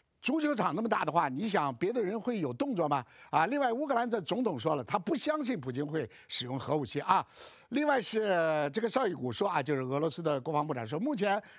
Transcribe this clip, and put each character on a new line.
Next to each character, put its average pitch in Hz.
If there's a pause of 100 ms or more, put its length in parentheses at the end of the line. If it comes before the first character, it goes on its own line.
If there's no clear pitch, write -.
(220)
足 302
球 294
场 175
那 196
么 226
大 190
的 156
话， 156
你 143
想 156
别 185
的 247
人 208
会 220
有 135
动 269
作 160
吗？ 139 (260)
啊， 151
另 247
外 262
乌 277
克 277
兰 233
的 214
总 190
统 175
说 151
了， 135
他 208
不 302
相 302
信 233
普 127
京 135
会 143 (180)
使 -
用 127
核 135
武 147
器 143
啊。 185 (440)
另 294
外 277
是 165
这 220
个 226
邵 254
伊 180
古 127
说 196
啊， 165
就 143
是 131
俄 131
罗 156
斯 175
的 147
国 156
防 147
部 151
长 120
说， 147
目 269
前 202 (180)